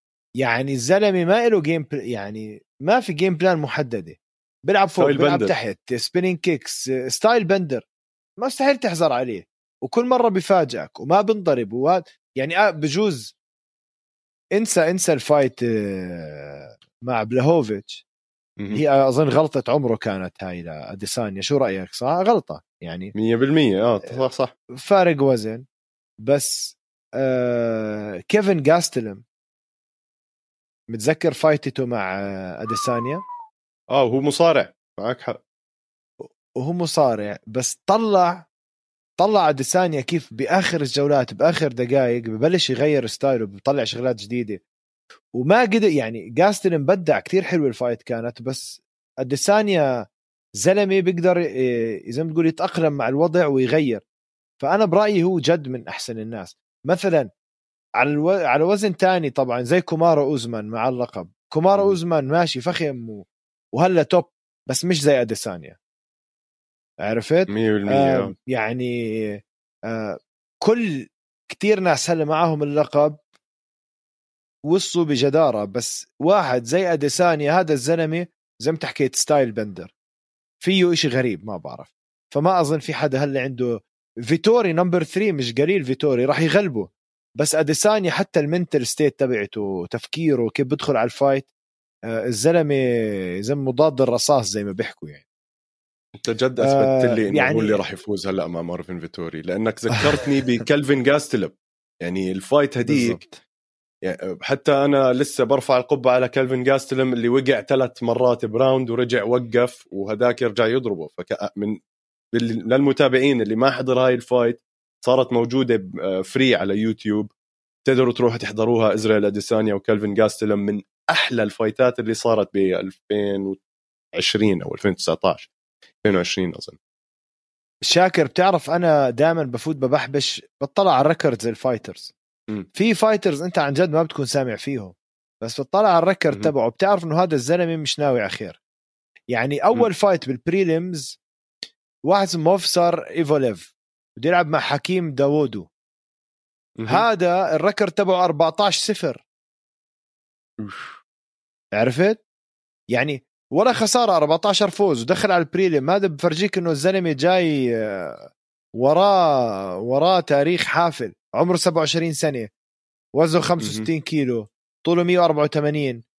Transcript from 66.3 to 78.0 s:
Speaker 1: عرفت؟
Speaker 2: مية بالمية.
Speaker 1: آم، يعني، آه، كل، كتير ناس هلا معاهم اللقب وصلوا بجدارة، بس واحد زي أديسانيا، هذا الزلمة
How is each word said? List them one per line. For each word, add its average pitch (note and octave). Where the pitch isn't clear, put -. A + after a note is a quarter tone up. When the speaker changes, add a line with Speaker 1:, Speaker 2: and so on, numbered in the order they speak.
Speaker 1:
عرفت؟ A#2
Speaker 2:
مية G#2+
بالمية. C3
Speaker 1:
آم، F#2+
يعني، A#2
آه، A2
كل، G#3
كتير G3+
ناس F3
هلا D#3+
معاهم D#3
اللقب D3
وصلوا F3
بجدارة، C#3
بس G#2
واحد D3
زي F3
أديسانيا، D3
هذا D#3
الزلمة D#3+